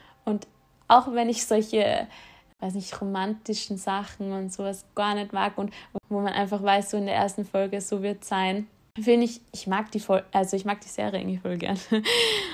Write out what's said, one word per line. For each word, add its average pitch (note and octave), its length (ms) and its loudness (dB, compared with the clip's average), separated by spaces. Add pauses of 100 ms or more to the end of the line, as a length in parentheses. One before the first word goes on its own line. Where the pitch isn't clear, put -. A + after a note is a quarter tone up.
(260)
Und G#3 220 -2 (400)
auch B3 260 8
wenn A#3 160 2
ich A3+ 160 -2
solche, G#3+ 640 2 (520)
weiß F#3+ 140 -4
nicht, F#3+ 260 -8
romantischen G3+ 800 -4
Sachen G3 540 -6
und F#3+ 200 -4
sowas G3 340 -6 (100)
gar G#3 200 0
nicht G#3 180 -4
mag G3+ 240 -2
und G#3 160 -4 (360)
wo G3+ 100 -2
man G3+ 140 0
einfach G3+ 280 0
weiß, G3+ 300 4
so G#3+ 60 0
in G3+ 80 0
der G3 100 0
ersten G3+ 300 0
Folge, G3 360 -2
so G3 220 -4
wird's G3+ 240 -4
sein, G3 400 0 (320)
finde A#3+ 260 6
ich, A#3 160 -4 (120)
ich - 140 -12
mag G3+ 240 0
die G#3 80 -4
Fol-, F#3+ 320 2
also G3 260 2
ich F#3+ 80 -4
mag G3+ 160 -2
die - 80 -18
Serie G3+ 320 -4
irgendwie F#3 160 -2
voll F#3 200 -4
gern. F#3 220 -2 (100)
<laughs> A3 140 2 (500)